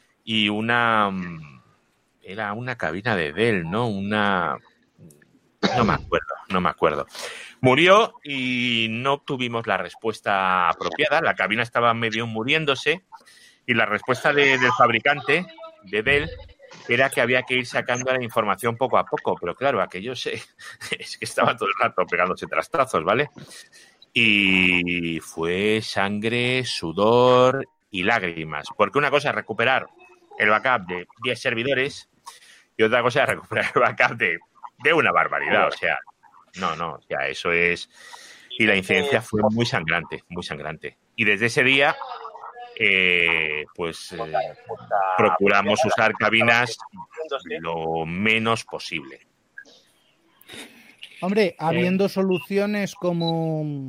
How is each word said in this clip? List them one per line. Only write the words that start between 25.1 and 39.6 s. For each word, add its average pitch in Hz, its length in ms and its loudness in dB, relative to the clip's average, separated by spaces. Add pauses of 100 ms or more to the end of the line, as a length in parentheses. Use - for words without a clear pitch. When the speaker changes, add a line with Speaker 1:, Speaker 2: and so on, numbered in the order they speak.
Speaker 1:
fue 95 600 -2
sangre, 113 840 -2
sudor 123 1000 4 (260)
y 92 120 -4
lágrimas. 82 640 -2 (100)
Porque 104 200 2
una 143 140 2
cosa 143 180 2
es 107 60 -2
recuperar 113 520 0 (500)
el 107 120 2
backup 107 380 2
de 90 200 -8 (160)
diez 120 160 -4
servidores 127 720 -4 (680)
y 107 80 2
otra 120 180 4
cosa 123 220 2
es 110 60 2
recuperar 104 440 -4
el 135 80 4
backup 120 360 2
de, 90 200 0 (460)
de 151 100 4
una 123 180 4
barbaridad. 80 560 2
O 73 40 0
sea, 80 260 -2 (600)
no, 85 160 -2
no, 82 200 -6
o - 60 -20
sea, 69 260 -4
eso 69 240 -4
es. 87 380 2 (720)
Y 113 60 4
la 104 100 4
incidencia 98 460 2
fue 107 200 -4 (100)
muy 117 140 0